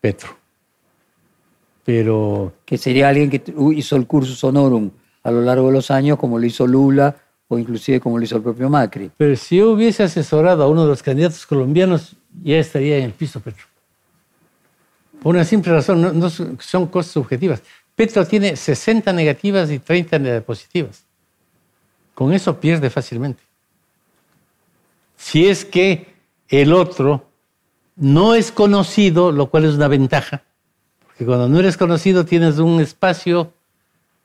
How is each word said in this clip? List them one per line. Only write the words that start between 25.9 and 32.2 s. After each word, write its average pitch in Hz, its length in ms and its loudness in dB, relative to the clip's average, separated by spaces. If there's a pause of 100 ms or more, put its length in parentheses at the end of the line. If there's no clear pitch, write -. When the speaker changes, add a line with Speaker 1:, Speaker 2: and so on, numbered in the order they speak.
Speaker 1:
el 139 240 4
otro 143 520 0 (680)
no 170 400 4
es 226 160 0
conocido, 196 800 2
lo 143 180 -2
cual 156 160 2
es 151 100 2
una 147 120 2
ventaja, 135 560 -2 (640)
porque - 180 -12
cuando 123 220 0
no 151 120 2
eres 185 180 0
conocido 175 480 0